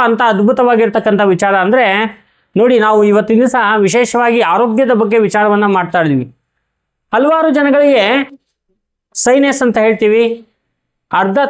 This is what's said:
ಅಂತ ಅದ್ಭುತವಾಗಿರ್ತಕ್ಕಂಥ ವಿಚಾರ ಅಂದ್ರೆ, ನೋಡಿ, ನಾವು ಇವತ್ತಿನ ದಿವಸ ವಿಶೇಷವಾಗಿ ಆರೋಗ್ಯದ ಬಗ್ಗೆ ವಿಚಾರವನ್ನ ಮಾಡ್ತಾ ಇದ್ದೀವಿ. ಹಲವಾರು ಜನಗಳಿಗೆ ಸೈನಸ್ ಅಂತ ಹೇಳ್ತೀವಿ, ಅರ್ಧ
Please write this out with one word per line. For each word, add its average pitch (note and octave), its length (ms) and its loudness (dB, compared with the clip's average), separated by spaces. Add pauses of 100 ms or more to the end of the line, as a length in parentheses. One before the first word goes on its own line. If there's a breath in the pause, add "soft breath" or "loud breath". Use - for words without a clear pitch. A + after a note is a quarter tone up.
ಅಂತ A#3 240 0
ಅದ್ಭುತವಾಗಿರ್ತಕ್ಕಂಥ A3 1000 0
ವಿಚಾರ G3 320 0
ಅಂದ್ರೆ, G#3+ 300 0 (680 soft breath)
ನೋಡಿ, A#3+ 220 2
ನಾವು G#3+ 260 2
ಇವತ್ತಿನ G#3+ 340 2
ದಿವಸ B3+ 180 0 (220)
ವಿಶೇಷವಾಗಿ A#3 600 0
ಆರೋಗ್ಯದ A3+ 640 0
ಬಗ್ಗೆ A3 160 0
ವಿಚಾರವನ್ನ G#3 480 0
ಮಾಡ್ತಾ F3+ 340 -2
ಇದ್ದೀವಿ. C#3 260 -2 (840)
ಹಲವಾರು D#4 380 0
ಜನಗಳಿಗೆ C#4 540 2 (1120)
ಸೈನಸ್ C#4 480 0
ಅಂತ A#3 160 -2
ಹೇಳ್ತೀವಿ, A3 460 0 (840)
ಅರ್ಧ F#3+ 280 -2 (120)